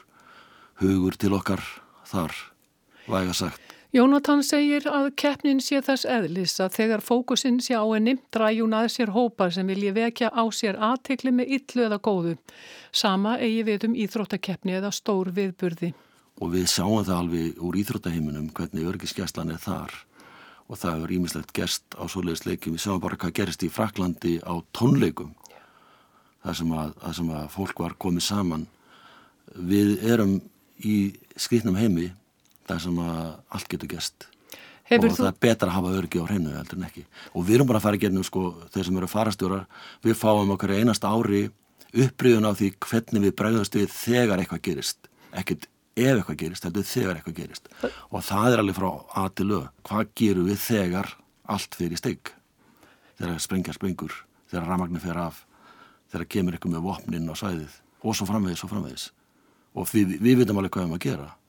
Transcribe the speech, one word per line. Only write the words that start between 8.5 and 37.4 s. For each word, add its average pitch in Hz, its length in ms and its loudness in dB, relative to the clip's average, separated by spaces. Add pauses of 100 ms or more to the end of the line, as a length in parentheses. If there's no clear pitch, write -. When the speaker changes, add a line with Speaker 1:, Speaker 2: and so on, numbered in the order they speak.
Speaker 2:
hún 220 100 2
að 220 220 2
sér 226 180 0
hópa 214 400 2
sem 185 160 -2
vilji 196 240 0
vekja 226 400 0
á 226 160 2
sér 208 320 -2
athygli 254 480 -2
með 254 300 2
illu 240 260 0
eða 208 160 0
góðu. 175 320 2 (560)
Sama 202 480 2
eigi 226 320 0
við 208 220 0
um 233 100 0
íþróttakeppni 190 800 -4
eða 196 180 -4
stór 190 400 0
viðburði. 180 540 -2 (500)
Speaker 1:
Og 85 140 -2
við 90 180 2
sjáum 101 320 2
það 90 140 0
alveg 85 420 -2
úr 90 220 -2
íþróttaheiminum 78 760 -4
hvernig 85 320 -4
öryggisgæslan 87 640 -6
er 82 80 -8
þar 76 320 -8 (800)
og - 80 -14
það 85 160 -2
hefur 85 220 -4
ýmislegt 80 340 -4
gerst - 480 -4
á 90 80 -8
svoleiðis 90 400 -4
leikjum. 82 300 -4
Við - 80 -4
sjáum 95 180 -2
bara - 160 -4
hvað 85 220 -4
gerist 90 240 -4
í - 20 0
Frakklandi 90 720 -2
á 87 160 -6 (160)
tónleikum, 113 640 2 (1040)
þar 87 220 -6
sem 82 100 0
að, 78 320 -4
þar 85 160 -8
sem 82 160 -2
að 76 160 -8
fólk 92 320 -6
var 82 160 -8
komið 87 300 0
saman. 87 360 -2 (840)
Við 101 460 2 (100)
erum 101 300 4 (420)
í 107 160 0 (400)
skrýtnum 107 400 2
heimi 90 320 2 (600)
þar 85 160 -4
sem 87 180 -2
að 82 220 -4 (320)
allt - 160 -8
getur 78 180 -8
gerst. - 380 -10 (600)
Speaker 2:
Hefur 233 200 6
Speaker 1:
Og 226 60 2
Speaker 2:
þú - 80 0
Speaker 1:
það 196 80 4
er - 140 -6
betra 110 240 4
að 87 80 0
hafa 90 220 0
öryggi 87 240 -2
á 85 60 -4
hreinu 82 280 -2
heldur 73 220 -10
en 90 100 -6
ekki. - 160 -16 (280)
Og 87 140 -2